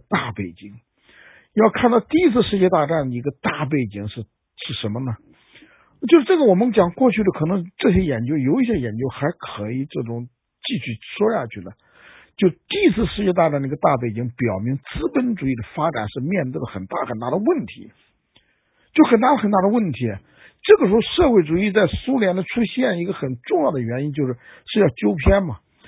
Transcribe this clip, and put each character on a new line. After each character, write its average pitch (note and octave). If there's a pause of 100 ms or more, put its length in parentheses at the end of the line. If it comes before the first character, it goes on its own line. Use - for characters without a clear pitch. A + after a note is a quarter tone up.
大 -
背 G2+
景， G2+ (840)
要 G#3+
看 -
到 A#3
第 D4+
一 F4
次 A3+
世 G3+
界 F#3
大 E3
战 D3
的 A#2+
一 A#2+
个 C#3 (100)
大 -
背 C#3
景 G2+
是， A2
是 -
什 G#2
么 A#2
呢？ B2+ (920)
就 D#4+
是 B3+
这 F#4
个 D#4
我 G3+
们 A3+
讲 F#3
过 C4
去 G#3+
的， F#3
可 D#3
能 F3+ (140)
这 A#3+
些 F#3
研 B2
究， D3
有 D3
一 -
些 A3
研 A2+
究 B2+
还 C3+
可 G#2
以 C3
这 C#3
种 A#2 (340)
继 -
续 A#2+ (220)
说 G#3+
下 C#3+
去 G#2+
的。 F2+ (600)
就 F#3+
第 -
一 -
次 A3
世 -
界 F#3
大 E3
战 C#3+
那 C#3
个 C#3+
大 C#3+
背 A#2+
景， A2+
表 A2
明 A#2
资 C#3 (320)
本 B3
主 C#3+
义 C3+
的 A2+ (120)
发 D#3+
展 A2
是 -
面 D3
对 C3
了 C#3+
很 F#2+
大 -
很 A#2
大 A#2+
的 D3
问 A3
题， - (1000)
就 D4+
很 A3+
大 C4
很 G3+
大 G3+
的 F#3+
问 G#3
题。 A#2+ (520)
这 G#4
个 B3
时 F#3+
候 A3+
社 E4
会 G#3+
主 D#3+
义 G3+
在 G3
苏 C4
联 F#3+
的 F#3
出 A#3
现， A#3
一 E3+
个 F#3+
很 C3 (100)
重 F4
要 B3+
的 C#3+
原 B2
因 D3+
就 C#3
是， B2 (300)
是 -
要 F#3
纠 G3+
偏 F#3+
嘛， C3+ (300)